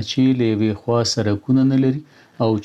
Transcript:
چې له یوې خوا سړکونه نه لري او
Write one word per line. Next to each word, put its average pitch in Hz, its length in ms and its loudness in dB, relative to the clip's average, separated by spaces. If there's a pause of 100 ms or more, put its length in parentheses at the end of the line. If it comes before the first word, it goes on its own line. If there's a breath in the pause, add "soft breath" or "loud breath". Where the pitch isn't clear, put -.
چې 131 300 2
له 113 100 0
یوې 110 220 0 (100)
خوا 117 180 0 (120)
سړکونه 110 580 0
نه 135 140 2
لري 135 180 0 (420 soft breath)
او 113 60 2 (160)